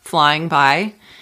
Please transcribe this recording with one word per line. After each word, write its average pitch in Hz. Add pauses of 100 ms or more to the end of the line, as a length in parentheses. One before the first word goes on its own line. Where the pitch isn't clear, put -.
flying 151
by. 156 (300)